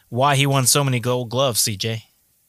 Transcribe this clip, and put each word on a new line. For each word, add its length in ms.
why 280
he 100
won 200
so 180
many 160
Gold 300
Gloves, 300
C 160
J. 300